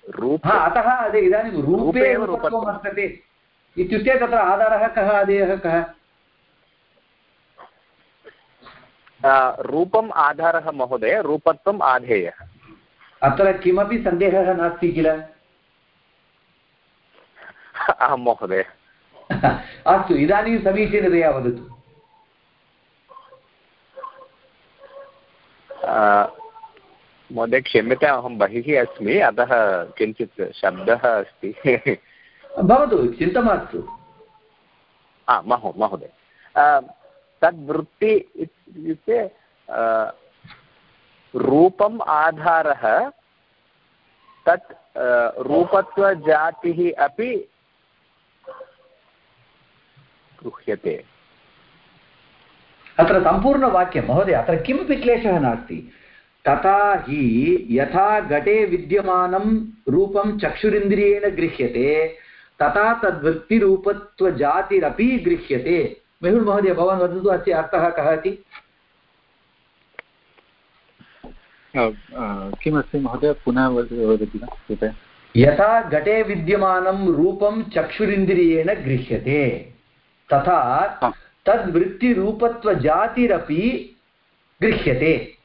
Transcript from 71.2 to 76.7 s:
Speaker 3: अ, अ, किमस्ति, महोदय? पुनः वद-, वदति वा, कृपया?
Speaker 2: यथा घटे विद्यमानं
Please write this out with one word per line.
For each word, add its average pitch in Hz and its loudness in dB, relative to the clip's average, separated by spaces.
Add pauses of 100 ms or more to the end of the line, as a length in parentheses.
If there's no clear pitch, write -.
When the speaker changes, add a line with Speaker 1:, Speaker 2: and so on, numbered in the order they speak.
Speaker 3:
अ, 131 -2
अ, 113 2 (720)
किमस्ति, 151 -2
महोदय? 131 -2
पुनः 131 -2
वद-, 120 -2
वदति 110 0
वा, 120 -14 (100)
कृपया? 110 -4 (440)
Speaker 2:
यथा 190 6
घटे 196 0
विद्यमानं 190 0